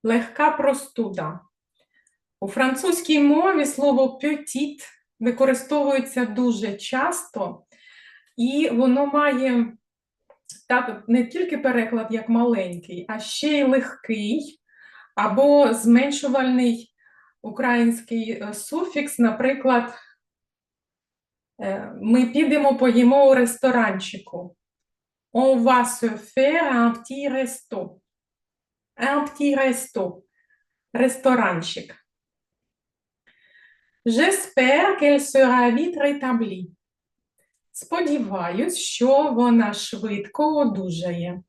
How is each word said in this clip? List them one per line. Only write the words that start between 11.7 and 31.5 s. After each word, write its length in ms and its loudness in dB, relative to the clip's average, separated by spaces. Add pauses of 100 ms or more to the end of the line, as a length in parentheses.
як 180 -6
«маленький», 800 -2
а 100 -10
ще 300 -6
й 140 2
«легкий» 1000 -4 (540)
або 600 4
зменшувальний 1200 2 (480)
український, 880 -2
е, 240 -10
суфікс. 640 -8
Наприклад, 760 0 (1700)
е, 320 -8 (100)
ми 240 4
підемо, 500 2
поїмо 540 6
у 40 8
ресторанчику. 1200 -2 (760)
On 300 4
va 220 4
se 240 -4 (280)
faire 360 2
un 200 2
petit 360 -8
resto. 720 -8 (1000)
Un 280 -2
petit 280 -2
resto. 680 -4 (680)
Ресторанчик. 1000 -2 (2000)